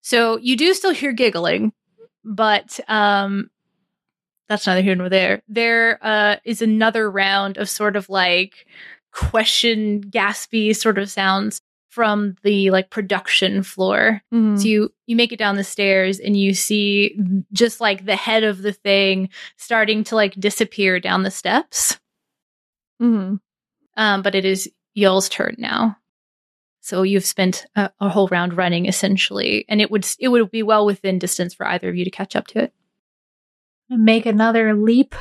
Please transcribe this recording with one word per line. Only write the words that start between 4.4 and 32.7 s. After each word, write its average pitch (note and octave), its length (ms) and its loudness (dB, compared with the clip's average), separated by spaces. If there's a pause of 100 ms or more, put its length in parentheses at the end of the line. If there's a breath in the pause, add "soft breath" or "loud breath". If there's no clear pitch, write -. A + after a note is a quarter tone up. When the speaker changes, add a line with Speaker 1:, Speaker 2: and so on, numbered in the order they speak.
Speaker 1:
that's G#3 180 -4
neither F#3 160 2
here F#3+ 140 2
nor F3+ 140 -4
there. F#3+ 400 2
There, A3+ 520 0
uh, G#3+ 440 0
is A3+ 160 -4
another A3 500 2
round G3 460 -2
of - 120 -6
sort G#3 280 -2
of, G3 100 -6
like, F#3 580 0 (460 loud breath)
question, G#3+ 1000 0
gaspy G#3+ 640 -2
sort A3 240 0
of G3 140 -6
sounds G3 480 -2 (300)
from G#3 540 -2
the, G3 280 2
like, F#3+ 180 0
production G3 720 -2
floor. G3+ 580 0 (120)
Speaker 2:
Mm-hmm. G#3+ 240 2
Speaker 1:
So G3+ 100 0
you, G#3+ 260 0 (120)
you A#3 100 -2
make A#3 160 2
it A3+ 80 -14
down G3+ 160 0
the G3 80 -4
stairs F#3+ 560 0
and G3+ 180 -2
you G3 160 2
see G3+ 640 0 (360)
just, A3+ 260 0
like, G3 260 -2
the G3 120 -2
head A3 260 0
of G3 180 -2
the G3+ 120 -4
thing G3 560 0 (260 loud breath)
starting G#3+ 500 0
to, A3+ 100 -6
like, G3+ 200 2
disappear G3 640 0
down F#3 240 -2
the G3 80 -2
steps. - 680 -2 (1040)
Speaker 2:
Mm-hmm. G#3 340 0 (600)
Speaker 1:
Um, G#3 260 0
but G3 140 -2
it F#3+ 80 2
is F#3+ 260 -2 (240)
y'all's F#3+ 360 2
turn - 280 -4
now. - 380 -2 (840)
So F#3 220 -2
you've G3 200 2
spent - 420 -2 (120)
a, G3 120 0 (120)
a G3+ 80 0
whole F#3+ 180 2
round F3 300 -2
running, F3+ 300 0
essentially, F#3+ 840 -2
and G#3+ 100 0
it G#3+ 100 2
would G3+ 140 -2
s-, - 160 -6
it C4 80 -2
would A#3+ 240 4
be A3+ 120 -4
well G#3+ 220 4
within F#3+ 320 0
distance F3+ 360 -4
for - 120 -10
either F3+ 220 -4
of F3 80 -4
you F3+ 80 -4
to F#3 80 -6
catch - 240 -10
up - 120 -2
to - 120 -4
it. B3 140 -2 (1160)